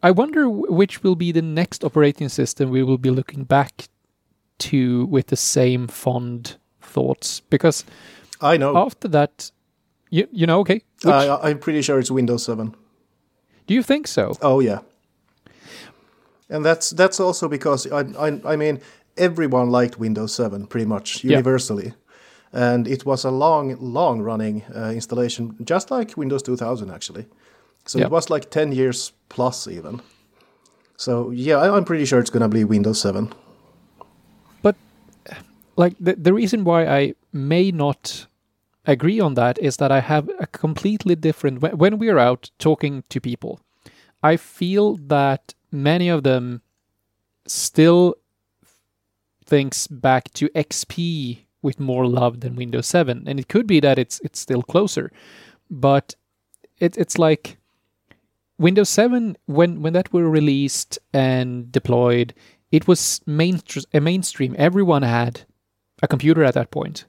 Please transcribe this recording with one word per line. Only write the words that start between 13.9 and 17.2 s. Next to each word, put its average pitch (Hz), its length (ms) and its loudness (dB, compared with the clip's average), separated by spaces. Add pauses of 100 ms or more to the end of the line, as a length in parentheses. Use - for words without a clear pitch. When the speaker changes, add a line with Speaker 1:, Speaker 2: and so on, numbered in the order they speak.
Speaker 1:
so? - 340 -2
Speaker 2:
Oh, 135 180 4
yeah. 110 200 0 (1700)
And 151 140 -6
that's, 165 280 2
that's 185 280 2
also 185 280 0